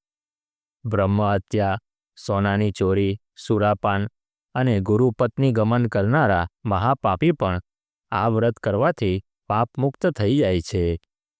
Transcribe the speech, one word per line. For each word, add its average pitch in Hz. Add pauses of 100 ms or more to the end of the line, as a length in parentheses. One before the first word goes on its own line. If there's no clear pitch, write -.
(840)
બ્રહ્મ 101
હત્યા, 101 (400)
સોનાની 101
ચોરી, 98 (200)
સુરાપાન 104 (480)
અને 127
ગુરુપત્ની 120
ગમન 113
કરનારા 104 (180)
મહાપાપી 110
પણ 92 (520)
આ 107
વ્રત 110
કરવાથી 101 (260)
પાપમુક્ત 127
થઈ 127
જાય 92
છે. 85 (400)